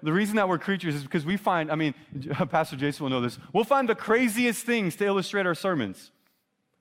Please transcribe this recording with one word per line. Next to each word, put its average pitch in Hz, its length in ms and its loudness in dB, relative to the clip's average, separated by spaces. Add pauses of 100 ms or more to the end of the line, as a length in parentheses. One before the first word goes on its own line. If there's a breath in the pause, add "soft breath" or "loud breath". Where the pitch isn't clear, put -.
the 156 100 0
reason 208 240 2
that 202 120 4
we're 175 100 2
creatures 180 360 -2
is 147 80 -6
because 139 220 -2
we 190 140 0
find, 165 340 0
I - 20 0
mean, 151 200 0 (260 loud breath)
<laughs> 147 300 -2
Pastor 160 260 0
Jason 143 280 -2
will 131 60 -2
know 127 120 0
this, 120 160 -4 (160 loud breath)
we'll 214 100 4
find 269 240 4
the 220 60 2
craziest 233 720 0
things 220 300 0
to 202 100 0
illustrate 196 400 0
our 175 80 2
sermons. 143 580 -2 (680)